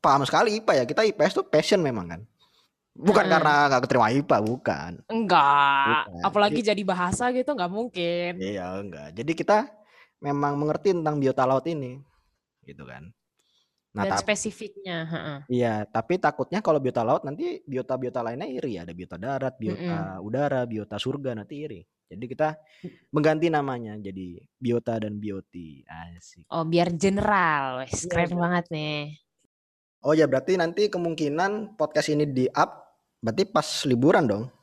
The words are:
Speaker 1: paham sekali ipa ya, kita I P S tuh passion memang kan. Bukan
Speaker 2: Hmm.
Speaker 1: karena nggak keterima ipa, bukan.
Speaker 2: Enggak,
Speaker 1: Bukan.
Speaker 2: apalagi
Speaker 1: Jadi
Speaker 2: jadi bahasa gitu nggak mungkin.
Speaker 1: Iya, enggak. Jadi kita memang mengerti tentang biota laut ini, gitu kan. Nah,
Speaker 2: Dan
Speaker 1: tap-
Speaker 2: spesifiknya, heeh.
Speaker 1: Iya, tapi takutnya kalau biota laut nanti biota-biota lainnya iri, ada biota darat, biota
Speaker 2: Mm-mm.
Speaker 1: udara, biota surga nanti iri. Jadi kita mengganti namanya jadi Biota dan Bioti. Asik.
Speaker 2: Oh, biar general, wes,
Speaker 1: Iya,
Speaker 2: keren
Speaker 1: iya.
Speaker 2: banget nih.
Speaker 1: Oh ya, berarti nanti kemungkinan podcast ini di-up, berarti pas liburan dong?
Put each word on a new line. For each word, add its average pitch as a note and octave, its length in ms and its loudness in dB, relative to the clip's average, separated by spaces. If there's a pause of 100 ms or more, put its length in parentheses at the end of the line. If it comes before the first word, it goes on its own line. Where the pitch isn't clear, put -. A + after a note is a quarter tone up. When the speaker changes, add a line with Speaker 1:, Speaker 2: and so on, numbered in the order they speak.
Speaker 1:
paham C#3+ 200 6
sekali G#3 360 2
ipa G#3+ 160 2
ya, C3 80 4
kita D3+ 240 2
I G3+ 80 0
P - 80 -6
S F#3 160 2
tuh G4 80 -2
passion D3+ 320 4
memang G2 400 -4
kan. - 20 -14 (800)
Bukan F#3+ 280 4
Speaker 2:
Hmm. F#3+ 40 0
Speaker 1:
karena D3+ 240 4 (160)
nggak B2+ 160 4
keterima A2+ 240 4
ipa, C#3+ 320 2
bukan. F#2 500 -4 (140)
Speaker 2:
Enggak, C#3+ 1040 4
Speaker 1:
Bukan. F2+ 160 -10
Speaker 2:
apalagi G#3 400 2
Speaker 1:
Jadi G#3 80 4
Speaker 2:
jadi G3+ 80 -2
bahasa F#3+ 480 0
gitu B3 240 -2
nggak F3 160 -2
mungkin. F3 720 -4
Speaker 1:
Iya, F#2+ 400 -6
enggak. D#2 320 -14
Jadi C3+ 240 -4
kita G#3+ 320 2 (480)
memang C#3+ 400 -2
mengerti D3+ 400 0
tentang D3+ 240 0
biota C3 240 2
laut C3 240 2
ini, C#3 320 -8 (640)
gitu - 160 -20
kan. C2 240 -18 (920)
Nah, G3 80 -2
Speaker 2:
Dan G3 80 0
Speaker 1:
tap- G3+ 160 0
Speaker 2:
spesifiknya, G3 800 -6
heeh. D3+ 300 -8 (100)
Speaker 1:
Iya, A#2+ 260 2 (140)
tapi F3 320 -2
takutnya D#3+ 400 0
kalau D#3+ 160 2
biota B2+ 240 0
laut A#2+ 240 0
nanti G#3+ 400 -8
biota-biota B2+ 560 -6
lainnya A#2+ 240 -6
iri, D3+ 320 -6
ada E2+ 160 -12
biota F2 240 -12
darat, C3 400 -6
biota G#2 640 -6
Speaker 2:
Mm-mm. G2+ 80 -12
Speaker 1:
udara, C3 400 0
biota G#2 320 -8
surga C3 320 -4
nanti C#3+ 320 -10
iri. G2+ 160 -14 (240)
Jadi G2 240 -14
kita D3+ 320 -2 (480)
mengganti D#3 400 2
namanya B2+ 480 -2
jadi F#2+ 400 -10 (240)
Biota A#2 400 0
dan G#2 160 -6
Bioti. F2+ 720 -10
Asik. E2+ 640 -18
Speaker 2:
Oh, E3 160 -2
biar E3+ 240 2
general, E3 880 2
wes, - 240 -6
Speaker 1:
Iya, F3+ 80 -8
Speaker 2:
keren E3+ 180 2
Speaker 1:
iya. F3 60 -4
Speaker 2:
banget F3 320 0
nih. D3+ 320 -4 (1040)
Speaker 1:
Oh C#3+ 80 4
ya, D#3 160 6
berarti C3 320 2
nanti F3+ 320 2
kemungkinan E3+ 880 -2
podcast D3+ 320 0
ini D3 160 2
di-up, - 720 -2 (240)
berarti A2+ 240 0
pas D3+ 160 0 (240)
liburan C#3 400 4
dong? G#2 160 -2 (180)